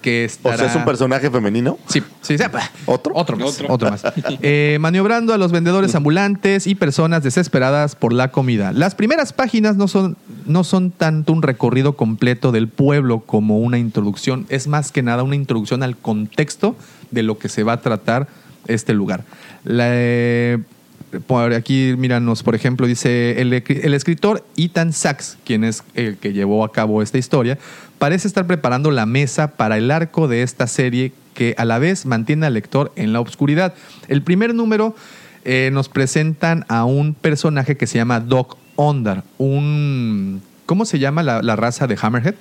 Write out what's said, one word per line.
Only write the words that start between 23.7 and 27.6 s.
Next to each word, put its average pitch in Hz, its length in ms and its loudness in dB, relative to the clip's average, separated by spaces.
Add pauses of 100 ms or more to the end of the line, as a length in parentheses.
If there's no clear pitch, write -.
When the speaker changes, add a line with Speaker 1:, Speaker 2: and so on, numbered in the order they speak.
Speaker 1:
el 147 120 2
escritor 170 500 0 (120)
Ethan 165 360 0
Sachs, - 520 -4
quien 110 200 0
es 113 180 -4 (120)
el 110 240 -4
que 101 140 -6
llevó 101 320 0
a 107 60 -4
cabo 107 320 0
esta 104 160 -4
historia, 127 400 0 (400)